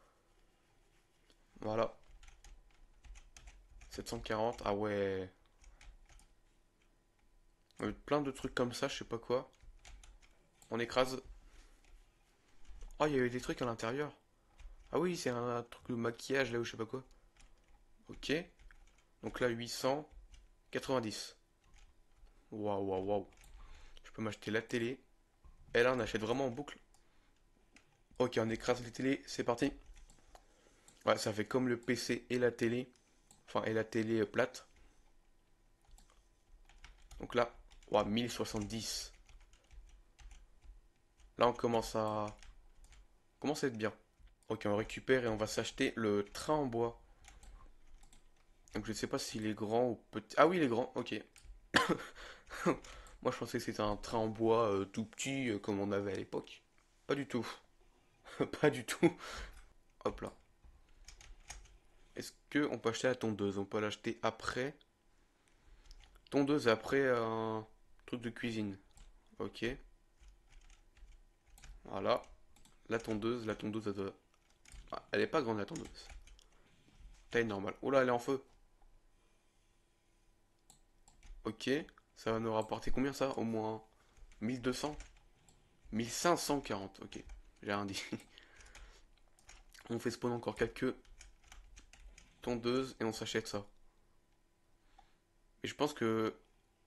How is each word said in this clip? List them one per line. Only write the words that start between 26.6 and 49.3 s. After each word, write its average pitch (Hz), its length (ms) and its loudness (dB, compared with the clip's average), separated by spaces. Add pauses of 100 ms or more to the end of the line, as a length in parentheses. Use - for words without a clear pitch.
Ok, 123 180 2
on 113 120 4
écrase 120 340 2
les 117 80 -10
télés, 131 340 0
c'est - 200 -4
parti. 127 260 2 (1300)
Ouais, 107 120 6
ça 113 140 0
fait 104 160 -2
comme 127 220 2
le 120 100 2
P 120 160 0
C 117 340 -2
et 123 80 0
la 123 140 4
télé. 120 400 0 (560)
Enfin, 107 160 0
et 110 80 0
la 110 140 2
télé, 113 340 2
euh, 104 60 4
plate. - 420 0 (2500)
Donc - 120 -6
là, 120 220 2 (340)
ouah, 104 140 6
mille 113 260 2
soixante-dix. 107 840 -4 (2250)
Là, 113 100 8
on 120 60 6
commence 117 420 2
à, 107 420 0 (1000)
commence 147 240 0
à 143 40 4
être 117 100 -4
bien. 107 160 0 (560)
Ok, 110 160 -2
on 104 100 4
récupère 120 480 4
et 117 60 2
on 110 80 2
va 104 100 2
s'acheter 113 480 0
le 104 300 4
train - 300 -2
en 147 100 2
bois. 117 340 0 (1700)
Donc 104 140 -4
je 110 60 -2
sais 120 140 -2
pas 139 120 -2
s'il 110 260 -4